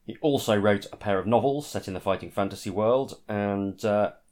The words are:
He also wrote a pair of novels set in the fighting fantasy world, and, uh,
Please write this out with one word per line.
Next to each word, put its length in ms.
He 160
also 380
wrote 340
a 40
pair 220
of 80
novels 400
set 220
in 60
the 60
fighting 300
fantasy 380
world, 580
and, 560
uh, 300